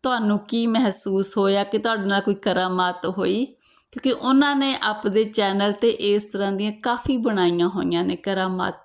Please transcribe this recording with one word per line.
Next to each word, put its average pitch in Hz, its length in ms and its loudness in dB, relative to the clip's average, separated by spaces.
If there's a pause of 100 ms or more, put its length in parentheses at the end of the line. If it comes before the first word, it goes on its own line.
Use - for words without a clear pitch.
ਤੁਹਾਨੂੰ 226 360 0
ਕੀ 233 280 -2
ਮਹਿਸੂਸ 202 720 2
ਹੋਇਆ, 196 260 2
ਕਿ 208 140 -2
ਤੁਹਾਡੇ 214 280 -2
ਨਾਲ 196 140 2
ਕੋਈ 202 140 0
ਕਰਾਮਾਤ 180 720 -2
ਹੋਈ, 190 380 0 (480)
ਕਿਉਂਕਿ 254 200 -2
ਉਹਨਾਂ 277 440 2
ਨੇ 269 260 0
ਆਪਦੇ 214 420 0
ਚੈਨਲ 202 480 0
'ਤੇ 233 160 0
ਇਸ 208 360 0
ਤਰ੍ਹਾਂ 196 280 -4
ਦੀਆਂ 208 200 -2
ਕਾਫੀ 247 440 -2
ਬਣਾਈਆਂ 180 520 0
ਹੋਈਆਂ 180 360 -2
ਨੇ 185 120 -2
ਕਰਾਮਾਤ 185 680 -4